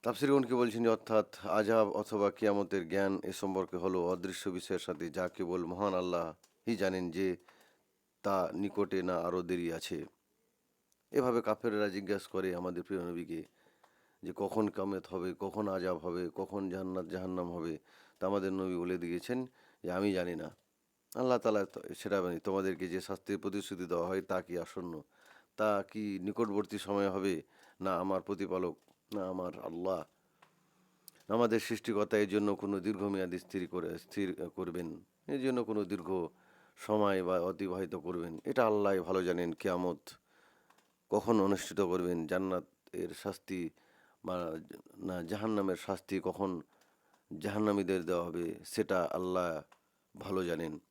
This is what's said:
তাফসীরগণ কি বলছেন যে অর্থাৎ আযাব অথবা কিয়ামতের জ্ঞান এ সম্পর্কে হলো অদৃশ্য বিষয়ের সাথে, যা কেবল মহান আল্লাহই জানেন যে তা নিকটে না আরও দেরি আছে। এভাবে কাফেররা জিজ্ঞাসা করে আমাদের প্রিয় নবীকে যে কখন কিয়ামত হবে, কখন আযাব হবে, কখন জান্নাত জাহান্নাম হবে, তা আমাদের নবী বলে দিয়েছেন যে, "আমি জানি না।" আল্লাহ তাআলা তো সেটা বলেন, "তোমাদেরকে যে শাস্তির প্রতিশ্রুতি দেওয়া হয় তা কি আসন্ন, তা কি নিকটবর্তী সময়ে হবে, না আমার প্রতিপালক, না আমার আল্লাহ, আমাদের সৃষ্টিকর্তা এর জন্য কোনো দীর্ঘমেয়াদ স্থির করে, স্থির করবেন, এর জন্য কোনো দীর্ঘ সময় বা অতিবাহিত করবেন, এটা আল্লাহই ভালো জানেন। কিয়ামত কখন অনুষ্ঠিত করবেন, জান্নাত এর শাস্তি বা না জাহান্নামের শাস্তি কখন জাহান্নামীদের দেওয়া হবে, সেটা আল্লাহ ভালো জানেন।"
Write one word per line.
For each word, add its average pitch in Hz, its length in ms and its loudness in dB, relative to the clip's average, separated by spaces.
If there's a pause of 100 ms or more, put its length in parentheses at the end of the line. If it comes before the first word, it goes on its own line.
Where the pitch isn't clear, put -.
তাফসীরগণ 139 400 6
কি 120 120 2
বলছেন 117 280 4
যে 117 60 6
অর্থাৎ 110 580 4
আযাব 107 460 6
অথবা 104 380 2
কিয়ামতের 101 580 2
জ্ঞান 98 340 2
এ 92 100 -4
সম্পর্কে 92 440 -2
হলো 90 320 2
অদৃশ্য 92 420 -2
বিষয়ের 90 300 -4
সাথে, 85 300 -6
যা 90 180 -2
কেবল 90 360 -2
মহান 92 300 0
আল্লাহই 90 840 -2
জানেন 92 340 0
যে 90 260 0 (880)
তা 95 300 2
নিকটে 95 500 0
না 90 160 0
আরও 87 240 0
দেরি 87 300 0
আছে। 82 320 -6 (1040)
এভাবে 123 320 2
কাফেররা 107 460 2
জিজ্ঞাসা 98 440 -2
করে 92 220 0
আমাদের 87 280 -4
প্রিয় 95 200 -4
নবীকে 85 420 -6 (800)
যে 90 140 -6
কখন 104 320 2
কিয়ামত 95 380 -2
হবে, 90 320 -4
কখন 101 300 -2
আযাব 92 300 0
হবে, 85 360 -4
কখন 95 360 -4
জান্নাত 92 360 -4
জাহান্নাম 92 460 -4
হবে, 82 260 -4 (400)
তা 92 80 -2
আমাদের 98 260 2
নবী 92 240 0
বলে 90 220 -2
দিয়েছেন 90 480 -2 (380)
যে, 87 80 -4
"আমি 98 200 2
জানি 87 240 0
না।" 78 200 -10 (580)
আল্লাহ 127 240 4
তাআলা 107 260 4
তো - 160 -10 (160)
সেটা 98 260 2
বলেন, 87 160 0
"তোমাদেরকে 95 500 0
যে 90 120 -2
শাস্তির 98 380 -4
প্রতিশ্রুতি 95 460 -4
দেওয়া 85 220 0
হয় 95 160 0
তা 92 200 -2
কি 87 160 -6
আসন্ন, 85 440 -8 (540)
তা 104 340 4
কি 104 320 -4
নিকটবর্তী 104 560 0
সময়ে 101 300 2
হবে, 95 340 0 (380)
না 95 160 2
আমার 92 260 0
প্রতিপালক, 90 560 -2 (360)
না 95 140 -2
আমার 92 300 -4
আল্লাহ, 87 460 -2 (1300)
আমাদের 113 280 4
সৃষ্টিকর্তা 107 580 0
এর 104 100 4
জন্য 101 260 2
কোনো 101 260 -2
দীর্ঘমেয়াদ 95 540 -2
স্থির 90 340 -6
করে, 85 300 -4
স্থির 90 580 -4
করবেন, 85 440 -6 (260)
এর 139 160 -4
জন্য 127 220 2
কোনো 104 200 0
দীর্ঘ 90 420 -2 (500)
সময় 101 460 4
বা 90 180 2
অতিবাহিত 90 540 -2
করবেন, 85 500 -6
এটা 127 220 4
আল্লাহই 101 340 4
ভালো 92 220 2
জানেন। 87 300 2
কিয়ামত 90 580 -2 (1000)
কখন 107 300 6
অনুষ্ঠিত 95 400 2
করবেন, 87 460 2
জান্নাত 92 380 0 (280)
এর 87 300 -6
শাস্তি 92 480 -6 (540)
বা 87 320 -4 (420)
না 90 240 -4
জাহান্নামের 101 540 0
শাস্তি 95 480 -4
কখন 92 380 -2 (760)
জাহান্নামীদের 98 680 0
দেওয়া 87 180 0
হবে, 85 300 -4 (100)
সেটা 92 480 0
আল্লাহ 90 500 0 (560)
ভালো 95 260 -2
জানেন।" 80 340 -2 (120)